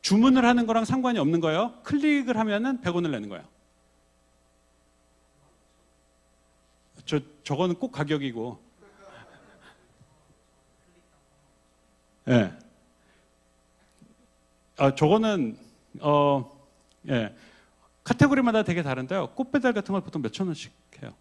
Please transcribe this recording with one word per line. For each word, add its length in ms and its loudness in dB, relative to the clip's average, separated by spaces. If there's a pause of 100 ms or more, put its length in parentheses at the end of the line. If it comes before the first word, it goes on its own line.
주문을 420 4
하는 220 4
거랑 180 0
상관이 340 -2
없는 220 2
거예요. 340 0 (100)
클릭을 520 0
하면은 440 -2
백 140 -4
원을 180 -2
내는 160 -8
거예요. 160 -14 (3500)
저, 140 -2 (240)
저거는 320 -2
꼭 160 -8
가격이고. 680 -6 (3750)
예. 240 4 (2250)
아, 180 2
저거는, 640 2 (440)
어, 680 0 (400)
예. 260 -2 (680)
카테고리마다 600 2
되게 180 -2
다른데요. 480 -4
꽃배달 420 -2
같은 200 -4
걸 100 -2
보통 200 -8
몇 100 -4
천 160 -4
원씩 240 -10 (280)
해요. 200 -16